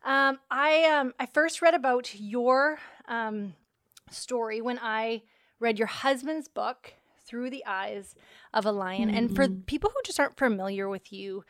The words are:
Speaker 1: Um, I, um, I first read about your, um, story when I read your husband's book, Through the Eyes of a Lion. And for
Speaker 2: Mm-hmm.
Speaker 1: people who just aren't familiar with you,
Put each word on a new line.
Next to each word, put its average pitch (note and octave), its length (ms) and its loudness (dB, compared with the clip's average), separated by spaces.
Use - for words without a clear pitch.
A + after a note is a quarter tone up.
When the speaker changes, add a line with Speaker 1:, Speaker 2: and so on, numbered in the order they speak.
Speaker 1:
Um, C4+ 360 2
I, D4+ 360 4
um, C#4+ 340 2
I B3+ 60 -4
first D#4+ 360 0
read E4 120 8
about B3+ 440 0
your, B3+ 640 2
um, G#3+ 480 -6
story A3+ 500 -4
when A#3+ 220 -4
I A3 400 -2
read A3+ 200 2
your A3 80 2
husband's C4+ 600 -2
book, G#3+ 440 -6
Through B3 260 -6
the C4+ 140 -10
Eyes G3+ 520 -8
of G#3 140 2
a G#3+ 60 0
Lion. G3 360 -2
And A3+ 240 0
for G3 120 4
Speaker 2:
Mm-hmm. F#3+ 160 0
Speaker 1:
people D#4+ 340 -2
who C5+ 100 -4
just - 140 -8
aren't C#4+ 180 0
familiar G3 520 0
with G3 240 -8
you, G3 380 -10